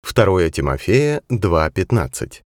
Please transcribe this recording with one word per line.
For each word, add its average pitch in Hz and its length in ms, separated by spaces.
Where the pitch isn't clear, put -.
Второе 92 480
Тимофея 101 760
два 85 420
пятнадцать. - 800